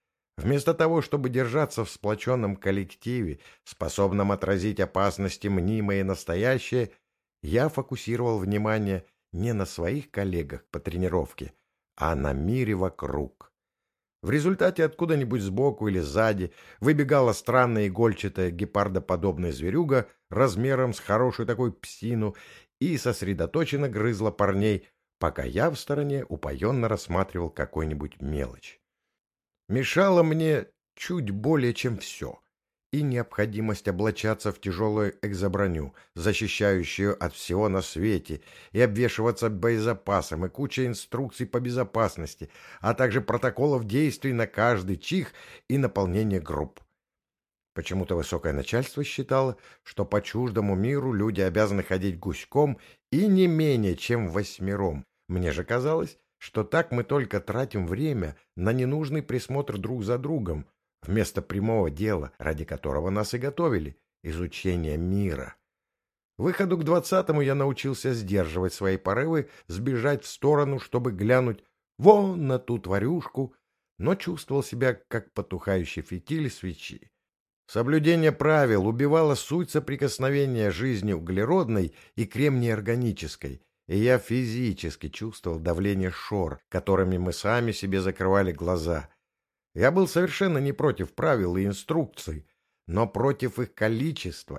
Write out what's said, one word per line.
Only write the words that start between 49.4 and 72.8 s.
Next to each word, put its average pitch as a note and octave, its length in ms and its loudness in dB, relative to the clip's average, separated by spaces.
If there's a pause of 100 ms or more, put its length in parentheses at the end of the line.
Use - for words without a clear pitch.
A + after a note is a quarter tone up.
что - 220 -4
по G#2 160 0
чуждому G#2+ 540 0
миру B2+ 360 0
люди G#2 300 0
обязаны G2 420 2
ходить F#2 340 -2
гуськом A2 600 -2 (340)
и F3+ 160 4
не F#3+ 200 6
менее C#3 500 2
чем A#2 320 -2
восьмером. F#2+ 760 -2 (220)
Мне F2+ 240 0
же D#2 140 -4
казалось, D#3+ 520 -2 (200)
что - 260 -4
так E3 300 0
мы A#2+ 100 2
только A#2+ 380 -2
тратим G#2+ 460 -2
время G2 500 -2 (180)
на F#2 160 0
ненужный C#3 500 0
присмотр C3 560 -4
друг G#2+ 280 -6
за A#2+ 120 0
другом, A#2+ 480 -4 (360)
вместо G2 400 0
прямого G2 500 0
дела, E2 460 -2
ради D2+ 260 -4
которого D2 460 -4
нас G#2 240 -2
и B2 40 -2
готовили, A#2+ 600 -2 (260)
изучения E2 720 -2
мира. F2 580 -2 (840)
Выходу F3+ 400 0
к D#3+ 80 -2
двадцатому E3+ 560 2
я C3+ 140 2
научился C3+ 580 -2
сдерживать F#2 600 0
свои F#2+ 220 0
порывы, C#3 540 0 (180)
сбежать B2 560 0
в - 40 -16
сторону, C#3+ 520 2
чтобы B2 320 -2
глянуть A2+ 520 2 (340)
вон F#3+ 500 6
на C3 100 2
ту A#2+ 220 -2
тварюшку, B2 720 0 (440)